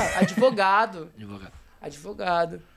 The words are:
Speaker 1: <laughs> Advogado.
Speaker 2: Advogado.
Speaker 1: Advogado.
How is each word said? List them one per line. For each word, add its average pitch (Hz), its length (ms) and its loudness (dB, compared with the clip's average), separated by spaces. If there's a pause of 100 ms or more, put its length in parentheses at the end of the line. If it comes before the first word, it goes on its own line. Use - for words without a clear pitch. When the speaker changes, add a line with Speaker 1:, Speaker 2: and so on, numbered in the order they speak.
Speaker 1:
<laughs> - 120 -2
Advogado. 196 960 2
Speaker 2:
Advogado. 101 380 -16 (280)
Speaker 1:
Advogado. 170 800 -4 (160)